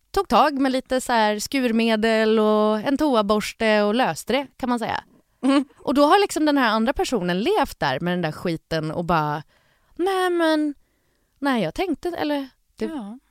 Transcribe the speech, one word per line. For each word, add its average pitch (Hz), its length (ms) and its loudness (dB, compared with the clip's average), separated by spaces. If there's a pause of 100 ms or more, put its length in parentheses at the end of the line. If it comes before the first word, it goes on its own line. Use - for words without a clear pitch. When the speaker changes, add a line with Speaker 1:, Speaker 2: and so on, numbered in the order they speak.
(120)
Speaker 1:
tog 392 160 -2
tag 262 320 2
med 269 120 2
lite 254 300 -2
så 254 120 -4
här 214 260 2
skurmedel 220 1000 0
och 214 400 2
en 277 180 -2
toaborste 214 840 0
och 208 140 0
löste 214 380 -2
det, 269 140 -2 (100)
kan 247 120 -6
man 240 100 0
säga. - 240 -6 (400)
Speaker 2:
Mm. 269 220 2 (120)
Speaker 1:
Och - 160 -4
då 285 120 6
har 392 160 4
liksom 320 240 0
den 294 120 2
här 247 120 2
andra 220 240 0
personen 180 460 -2
levt 349 400 0
där 139 200 0
med 175 140 -2
den 180 80 -2
där 156 100 -2
skiten 160 600 -4
och 175 140 -6
bara, 151 380 0 (520)
"Nej, 370 340 0
men, 311 440 0 (640)
nej, 262 240 0
jag 156 100 -4
tänkte, 349 360 -4
eller 294 400 -4 (260)
det, 220 100 -6
Speaker 2:
Ja. 233 340 -10 (120)